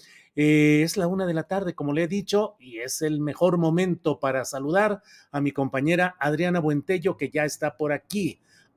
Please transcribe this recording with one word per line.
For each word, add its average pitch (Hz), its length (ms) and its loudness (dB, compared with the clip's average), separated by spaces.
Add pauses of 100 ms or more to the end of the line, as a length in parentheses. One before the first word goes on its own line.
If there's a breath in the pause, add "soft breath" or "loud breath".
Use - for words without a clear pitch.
(380 soft breath)
eh, 151 440 6
es 165 140 -2
la 175 120 0
una 190 180 -2
de 175 80 0
la 160 100 -2
tarde, 185 320 -4
como 143 160 -4
le 160 120 0
he 175 40 0
dicho, 202 540 -2
y 123 160 -16
es 127 240 -8
el 156 180 0
mejor 170 380 2
momento 165 640 0
para 131 240 0
saludar 190 560 0 (300 soft breath)
a 143 100 -2
mi 143 100 0
compañera 147 640 0
Adriana 165 440 0
Buentello, 156 560 -2
que 139 120 -4
ya 151 140 -2
está 151 320 -4
por 151 160 -2
aquí. 160 480 -4 (380 soft breath)